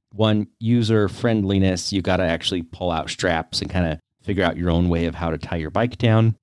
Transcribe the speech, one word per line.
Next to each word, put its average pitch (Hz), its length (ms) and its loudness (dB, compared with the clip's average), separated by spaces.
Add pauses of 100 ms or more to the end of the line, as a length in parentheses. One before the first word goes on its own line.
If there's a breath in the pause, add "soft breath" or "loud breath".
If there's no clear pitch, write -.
(120)
one, 107 360 2 (120)
user 113 480 2
friendliness. 95 840 0
You 98 100 0
gotta 92 220 0
actually 85 380 -2
pull 87 300 -6
out 80 180 -4
straps - 520 -2
and - 100 -8
kinda 85 280 -2 (240)
figure 95 200 -2
out 85 140 0
your 85 120 -2
own 87 200 2
way 85 160 0
of 78 100 -4
how 82 140 -6
to 80 80 -4
tie - 180 -8
your 78 160 -6
bike 120 260 -2
down. 113 460 4